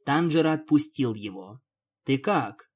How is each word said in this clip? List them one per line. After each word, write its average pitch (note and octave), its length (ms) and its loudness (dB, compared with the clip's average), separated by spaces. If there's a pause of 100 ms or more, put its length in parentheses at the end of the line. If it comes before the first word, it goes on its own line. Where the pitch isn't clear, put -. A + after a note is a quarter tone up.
Танжера D#3 480 2
отпустил D3 600 2
его. G2+ 460 -14 (440)
«Ты C3+ 140 0
как?» C3+ 580 -4